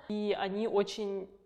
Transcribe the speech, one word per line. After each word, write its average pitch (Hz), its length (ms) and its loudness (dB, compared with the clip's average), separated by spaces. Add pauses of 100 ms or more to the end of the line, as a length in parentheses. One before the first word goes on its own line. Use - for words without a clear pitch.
И 208 280 2
они 202 300 0
очень 202 640 0 (160)